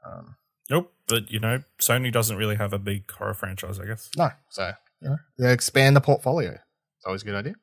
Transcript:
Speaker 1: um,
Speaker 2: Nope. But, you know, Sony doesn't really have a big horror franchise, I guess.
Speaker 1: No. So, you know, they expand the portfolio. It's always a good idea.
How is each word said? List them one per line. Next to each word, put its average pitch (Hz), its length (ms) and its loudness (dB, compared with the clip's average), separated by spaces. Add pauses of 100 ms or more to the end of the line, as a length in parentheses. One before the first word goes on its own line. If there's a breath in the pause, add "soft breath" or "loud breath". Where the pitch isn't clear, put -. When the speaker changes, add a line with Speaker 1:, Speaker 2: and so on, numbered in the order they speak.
Speaker 1:
um, - 320 -18 (340)
Speaker 2:
Nope. 170 220 0 (160)
But, 113 220 0
you 110 100 -4
know, 120 220 0 (160)
Sony 127 320 2
doesn't 113 280 0
really 107 180 0
have 104 160 -2
a 98 60 -2
big 101 320 -6
horror 104 240 -6
franchise, 95 440 -8
I 92 60 -10
guess. 110 320 -10
Speaker 1:
No. 156 140 0 (180)
So, 92 240 -6 (300)
you 131 80 -6
know, 143 60 -2 (220)
they 123 140 4
expand 135 420 4
the 139 60 8
portfolio. 135 520 0
It's - 540 -20
always 95 140 -4
a 107 60 -12
good 104 80 -6
idea. 117 280 -6